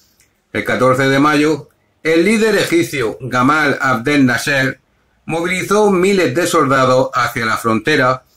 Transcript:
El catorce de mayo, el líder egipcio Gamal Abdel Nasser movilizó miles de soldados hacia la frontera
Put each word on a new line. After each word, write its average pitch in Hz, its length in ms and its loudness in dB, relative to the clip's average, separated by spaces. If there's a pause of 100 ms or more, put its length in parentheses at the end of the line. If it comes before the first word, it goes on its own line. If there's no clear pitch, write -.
(540)
El 107 100 -6
catorce 127 460 0
de 135 100 2
mayo, 147 500 0 (340)
el 165 200 2
líder 214 320 2
egipcio 143 640 -2
Gamal 131 600 0
Abdel 135 440 0
Nasser 131 540 -2 (460)
movilizó 180 640 -2
miles 180 460 2
de 170 100 0
soldados 131 680 2
hacia 117 320 -4
la 110 120 -2
frontera 127 640 0 (140)